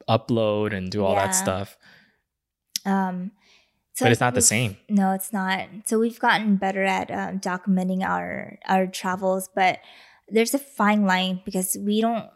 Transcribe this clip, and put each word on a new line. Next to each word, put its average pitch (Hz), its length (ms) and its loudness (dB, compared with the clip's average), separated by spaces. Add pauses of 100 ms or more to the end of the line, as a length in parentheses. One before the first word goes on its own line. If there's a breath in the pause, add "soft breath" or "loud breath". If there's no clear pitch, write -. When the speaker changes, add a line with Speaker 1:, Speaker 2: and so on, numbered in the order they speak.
Speaker 1:
upload 107 640 2
and 92 160 -6
do 101 140 0
all 95 120 2
that 98 100 2
Speaker 2:
Yeah. 95 60 -2
Speaker 1:
stuff. 95 440 -2 (1120 soft breath)
Speaker 2:
Um, 190 460 -2 (600 soft breath)
so - 120 0
Speaker 1:
But 120 60 6
it's - 80 2
not 123 140 2
the 117 40 -2
Speaker 2:
we've 95 60 2
Speaker 1:
same. 110 320 0 (120)
Speaker 2:
No, 196 240 2
it's 190 200 -8
not. 190 360 -4 (160)
So 220 140 0
we've 226 200 0
gotten 214 380 4
better 190 280 0
at, 190 260 0
um, 190 280 -6
documenting 185 640 -2
our, 180 640 -4
our 190 200 4
travels, 190 680 -2
but 185 260 2 (480 loud breath)
there's 226 260 2
a 277 40 0
fine 208 460 2
line 185 400 0
because 190 340 -4
we 208 220 0
don't 226 360 -2